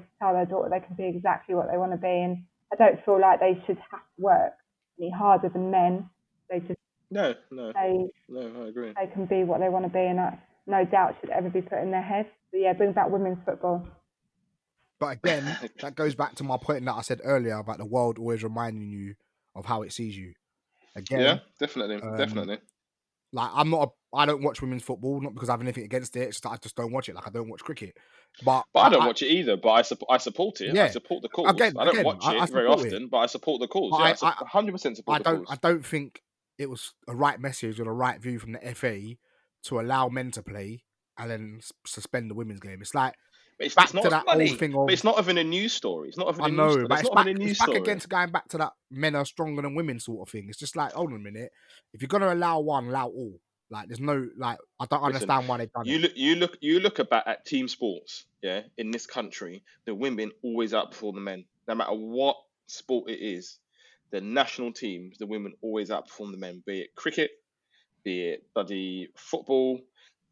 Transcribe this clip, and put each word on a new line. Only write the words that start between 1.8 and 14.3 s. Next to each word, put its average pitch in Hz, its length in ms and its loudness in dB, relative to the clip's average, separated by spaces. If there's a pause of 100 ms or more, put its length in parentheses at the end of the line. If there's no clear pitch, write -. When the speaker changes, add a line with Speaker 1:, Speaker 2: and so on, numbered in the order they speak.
Speaker 1:
be, 185 100 -2
and 180 360 0 (280)
I 202 40 -6
don't - 280 6
feel 196 160 6
like 190 180 8
they 185 260 2
should 190 120 -4 (160)
have 196 80 -12
to - 180 -20
work 185 360 4 (440)
any 175 120 -6
harder 190 400 4
than 185 200 -2
men. 185 380 4 (420)
They 180 80 -2
just 175 220 -8 (320)
Speaker 2:
No, 180 220 0 (180)
no. 123 220 -8
Speaker 1:
they, 185 340 2 (200)
Speaker 2:
No, 120 360 -10
I 110 40 -10
agree. 113 300 -8
Speaker 1:
they 190 140 -2
can 190 140 -4
be 185 180 2
what 175 160 2
they 190 80 2
wanna 185 200 0
be, 185 120 0
and 180 180 2
I, 180 180 0 (300)
no 190 180 4
doubt 185 360 4
should - 100 -8
ever 180 180 0
be 185 140 0
put 180 160 -4
in 185 140 -2
their 185 100 -2
head. 202 240 -2 (240)
But 190 120 0
yeah, 185 100 4
bring 202 200 4
back 202 160 4
women's 190 360 0
football. 175 420 -2 (1120)